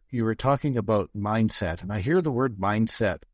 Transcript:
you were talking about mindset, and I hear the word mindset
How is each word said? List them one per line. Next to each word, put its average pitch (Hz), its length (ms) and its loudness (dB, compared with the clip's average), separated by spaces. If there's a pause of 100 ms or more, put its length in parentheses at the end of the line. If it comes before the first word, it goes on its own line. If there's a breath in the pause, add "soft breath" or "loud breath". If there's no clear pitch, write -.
you 117 160 -2
were 113 100 0
talking 135 440 0
about 104 360 2
mindset, 104 680 0
and 92 100 -8
I 107 80 -2
hear 156 220 2
the 156 100 -2
word 123 240 -2
mindset 104 640 0 (140)